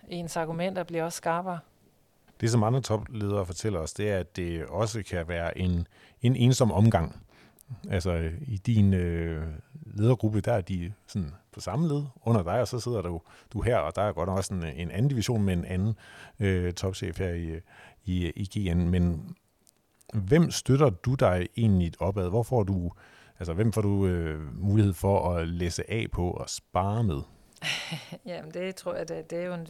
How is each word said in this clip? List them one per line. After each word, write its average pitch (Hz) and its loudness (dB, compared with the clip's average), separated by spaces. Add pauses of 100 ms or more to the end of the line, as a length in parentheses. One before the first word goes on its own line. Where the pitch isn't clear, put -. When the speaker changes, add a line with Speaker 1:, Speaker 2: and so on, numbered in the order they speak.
Speaker 1:
Ens 175 -8
argumenter 175 -4
bliver 165 -2
også 170 -4
skarpere. 175 -2 (840)
Speaker 2:
Det, 113 2
som 117 4
andre 123 2
topledere 104 -4
fortæller 92 -4
os, 76 -6
det 104 -2
er, 98 0
at 87 -8
det 85 -4
også 107 -4
kan 85 -4
være 85 -4
en, 90 0 (340)
en 123 4
ensom 123 4
omgang. 92 4 (640)
Altså, 85 0 (160)
i 113 -4
din, 104 6
øh, 85 0 (380)
ledergruppe, 107 2
der 117 0
er 107 2
de 90 -6 (140)
sådan 82 -4 (240)
på 104 -16
samme 139 -2
led 147 -2 (180)
under 113 2
dig, 95 0
og 113 0
så 123 -6
sidder 117 -2
du, 87 -6 (320)
du 104 -4
her, 113 2
og 78 0
der 95 0
er 104 2
godt 87 -2
nok 95 0
også 98 -4
en, 90 -4
en 80 -6
anden 101 0
division 120 0
med 95 2
en 87 0
anden, 95 -2 (440)
øh, 92 2
topchef 92 -4
her 92 -2
i, 82 -6 (460)
i, 90 0
i - -6
G 92 -2
N. 87 4
Men 87 2 (800)
hvem 113 4
støtter 135 4
du 120 0
dig 90 2 (100)
egentlig 92 4
opad? 92 0
Hvor 113 0
får 113 2
du, 92 0 (480)
altså, 87 -4
hvem 107 2
får 113 2
du, 101 2
øh, 80 -2
mulighed 101 6
for 98 2
at 85 0
læse 85 -4
af 110 -2
på 87 0
og - -8
spare 101 -2
med? 78 0 (560)
Speaker 1:
<laughs> - -12
Jamen, 156 -12
det 185 -6
tror 180 -8
jeg, 170 -6
det, 160 -10
det 170 -6
er 175 -4
jo 180 -6
en, 170 -10